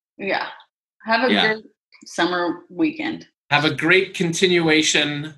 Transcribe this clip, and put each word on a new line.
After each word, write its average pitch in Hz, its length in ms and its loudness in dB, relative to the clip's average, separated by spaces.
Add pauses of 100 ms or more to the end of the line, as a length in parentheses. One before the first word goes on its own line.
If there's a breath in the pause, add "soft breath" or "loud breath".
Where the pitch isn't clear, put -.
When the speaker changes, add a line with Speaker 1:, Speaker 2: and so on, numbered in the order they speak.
(180)
Speaker 1:
Yeah. 190 300 -4 (580)
Have 233 240 0
a - 40 2
Speaker 2:
Yeah. 208 200 2
Speaker 1:
good 220 100 -8 (420)
summer 175 640 -4
weekend. 156 560 -4 (260)
Speaker 2:
Have 143 140 2
a 147 80 2
great 185 400 2
continuation 156 1200 2